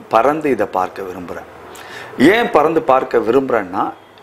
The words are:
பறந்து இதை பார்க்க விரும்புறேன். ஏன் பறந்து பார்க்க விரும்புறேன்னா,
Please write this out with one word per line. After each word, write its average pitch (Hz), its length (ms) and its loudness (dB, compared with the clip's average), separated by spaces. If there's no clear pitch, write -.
பறந்து 147 420 2
இதை 104 160 0
பார்க்க 92 360 -4
விரும்புறேன். 90 460 -14
ஏன் 202 320 4
பறந்து 160 320 2
பார்க்க 131 360 2
விரும்புறேன்னா, 113 640 0